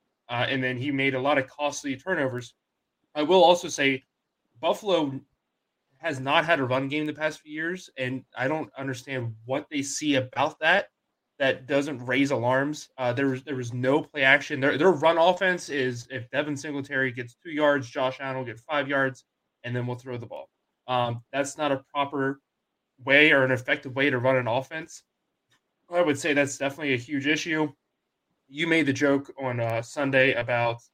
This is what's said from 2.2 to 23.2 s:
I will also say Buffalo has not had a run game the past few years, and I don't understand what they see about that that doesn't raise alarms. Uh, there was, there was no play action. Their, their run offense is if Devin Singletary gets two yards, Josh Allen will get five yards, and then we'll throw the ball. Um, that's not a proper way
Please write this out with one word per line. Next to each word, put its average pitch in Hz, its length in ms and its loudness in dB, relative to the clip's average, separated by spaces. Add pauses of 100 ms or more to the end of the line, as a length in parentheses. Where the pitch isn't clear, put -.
I 151 100 -2
will 175 200 6
also 175 240 4
say 139 380 0 (560)
Buffalo 165 580 0 (760)
has 156 240 -6
not 147 240 2
had 160 160 4
a - 20 0
run 131 240 0
game 151 180 -2
the 151 80 -6
past 156 280 -4
few 151 100 -20
years, 165 460 -8
and 131 260 -6 (140)
I 123 100 -2
don't 156 300 -4
understand 131 560 -8 (100)
what 135 260 -6
they 147 120 -4
see 143 340 -2
about 131 440 -2
that 175 280 0 (520)
that 131 280 0
doesn't 139 380 -2
raise 135 260 2
alarms. 135 680 0
Uh, 123 160 0
there 139 140 2
was, 131 160 -2
there 151 120 -8
was 123 180 -8
no 131 280 2
play 147 220 -4
action. 139 360 2
Their, 139 180 2
their 175 140 6
run 160 260 4
offense 180 520 2
is 127 400 -4
if 127 220 -10
Devin 147 240 -2
Singletary 139 580 -4
gets 120 280 -12
two 170 100 -14
yards, 143 380 2
Josh 131 300 -2
Allen 135 180 -6
will 131 80 -6
get 117 140 -12
five 143 280 -2
yards, 135 360 -2 (400)
and 123 120 -6
then 123 120 -4
we'll 123 100 -6
throw 123 200 -10
the 113 80 -10
ball. 80 240 -16 (380)
Um, 120 360 -2 (100)
that's 139 240 -4
not 151 140 0
a 135 120 -4 (100)
proper 139 460 -2 (640)
way 147 280 6